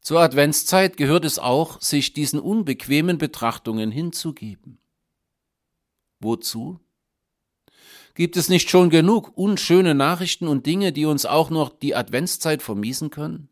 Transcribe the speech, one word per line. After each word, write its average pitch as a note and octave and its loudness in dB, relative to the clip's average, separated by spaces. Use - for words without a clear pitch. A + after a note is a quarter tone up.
Zur E3 2
Adventszeit D#3+ 2
gehört D#3+ 2
es D3 -2
auch, C#3+ -2
sich - -2
diesen D3 -2
unbequemen E3+ 0
Betrachtungen A2+ -4
hinzugeben. C3 -10
Wozu? A2+ -6
Gibt E3+ -2
es F3+ 0
nicht F3+ 4
schon F3+ 6
genug E3+ 4
unschöne F3+ 2
Nachrichten E3 -2
und C#3 -2
Dinge, F#3 0
die D3+ -2
uns C#3+ 0
auch D3+ 0
noch D#3 -2
die - -4
Adventszeit D#3 -4
vermiesen A2+ -6
können? D#3 -10